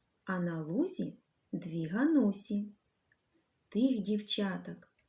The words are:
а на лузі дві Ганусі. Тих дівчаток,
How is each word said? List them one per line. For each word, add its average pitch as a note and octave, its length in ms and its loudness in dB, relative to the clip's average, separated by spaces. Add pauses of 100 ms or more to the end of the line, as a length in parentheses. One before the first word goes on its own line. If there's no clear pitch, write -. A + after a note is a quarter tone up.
(240)
а F#3 160 -2
на E3+ 220 -2
лузі F3+ 560 -2 (340)
дві E3 340 -4
Ганусі. G#3 880 2 (960)
Тих B3 300 2
дівчаток, F#3+ 920 -4 (180)